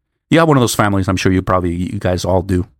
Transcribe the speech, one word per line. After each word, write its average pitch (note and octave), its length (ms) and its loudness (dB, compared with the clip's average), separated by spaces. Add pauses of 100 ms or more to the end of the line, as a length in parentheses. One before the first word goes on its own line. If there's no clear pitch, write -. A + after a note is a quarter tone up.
(300)
you D#3 80 4
have E3 100 4
one D3 80 4
of B2 60 4
those A2 120 0
families, G2 340 0
I'm F#2+ 80 0
sure G2 140 0
you F#2 120 2
probably, F2+ 320 -2
you F2+ 240 -6
guys F2+ 260 -4
all F2+ 160 0
do, F#2 260 -2 (140)